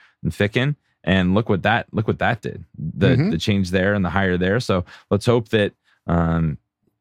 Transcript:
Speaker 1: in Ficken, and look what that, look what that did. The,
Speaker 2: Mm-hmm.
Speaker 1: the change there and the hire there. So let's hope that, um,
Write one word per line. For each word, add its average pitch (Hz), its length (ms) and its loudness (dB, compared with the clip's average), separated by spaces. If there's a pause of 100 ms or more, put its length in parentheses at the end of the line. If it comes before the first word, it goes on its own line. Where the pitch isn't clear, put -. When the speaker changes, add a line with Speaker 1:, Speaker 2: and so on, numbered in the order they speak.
(220)
Speaker 1:
in - 80 -4
Ficken, 123 460 0 (260)
and 92 320 2
look 104 140 0
what 98 160 -2
that, 110 280 0
look 110 140 -2
what - 140 -2
that 92 220 -2
did. - 220 -10 (140)
The, 82 300 0
Speaker 2:
Mm-hmm. 131 220 2
Speaker 1:
the - 80 -2
change 98 340 0
there 95 220 2
and 101 100 0
the 85 60 -2
hire 92 280 0
there. 95 220 0
So 95 240 -2 (260)
let's 101 160 0
hope 120 220 2
that, 104 240 0 (340)
um, 82 520 0 (420)